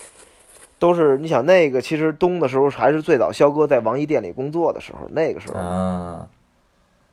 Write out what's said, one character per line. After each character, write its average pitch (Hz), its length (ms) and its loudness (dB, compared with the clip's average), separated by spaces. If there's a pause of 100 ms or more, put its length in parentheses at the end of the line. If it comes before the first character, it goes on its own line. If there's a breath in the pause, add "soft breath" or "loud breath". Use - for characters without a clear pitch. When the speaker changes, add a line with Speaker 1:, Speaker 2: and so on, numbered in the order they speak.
(800 loud breath)
Speaker 1:
都 175 160 4
是， 151 220 4
你 151 100 -6
想 139 200 0
那 170 240 6
个， 127 100 -2
其 156 160 -4
实 156 160 0
东 180 260 0
的 151 80 0
时 127 120 -2
候 143 100 4
还 131 240 2
是 156 80 -2
最 156 160 2
早 98 160 0
肖 147 180 4
哥 151 160 0
在 139 140 2
王 113 180 -2
一 151 60 -4
店 143 180 -2
里 90 80 -10
工 131 220 -8
作 165 180 0
的 - 80 -6
时 - 140 -16
候， - 180 -14
那 147 220 -2
个 71 80 -12
时 - 100 -14
候。 - 80 -10
Speaker 2:
啊。 90 680 -6 (840)